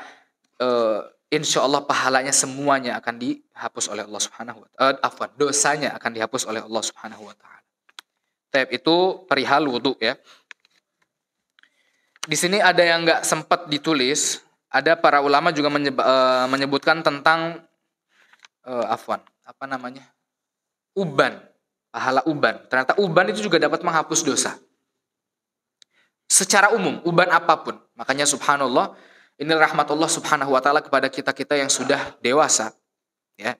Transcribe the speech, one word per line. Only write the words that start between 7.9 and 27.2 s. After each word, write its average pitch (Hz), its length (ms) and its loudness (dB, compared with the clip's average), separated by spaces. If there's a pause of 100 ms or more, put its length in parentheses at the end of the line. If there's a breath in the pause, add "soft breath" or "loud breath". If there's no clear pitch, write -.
Taib, 127 160 0
itu 170 560 0
perihal 139 400 0
wudu 127 320 -2
ya. 117 160 -2 (2000 soft breath)
Di 151 160 -2
sini 180 240 0
ada 175 240 6
yang 165 160 2
nggak 165 240 2
sempat 165 400 0
ditulis, 147 720 -2 (320)
ada 147 240 2
para 151 240 4
ulama 143 320 4
juga 147 160 -2
menyeb-, 143 320 -2
eh, 131 480 4
menyebutkan 139 560 0
tentang, 165 640 0 (960 soft breath)
eh, 120 320 -2
afwan, 110 240 -6 (240)
apa - 240 -16
namanya? 131 400 -12 (880)
Uban, 143 400 -2 (560)
pahala 131 320 0
uban. 127 400 0
Ternyata - 320 0
uban 185 320 2
itu 208 160 -6
juga 170 160 2
dapat 156 240 -2
menghapus 160 400 -2
dosa. 117 320 -2 (1700 soft breath)
Secara 202 480 4
umum, 180 320 0
uban 175 240 4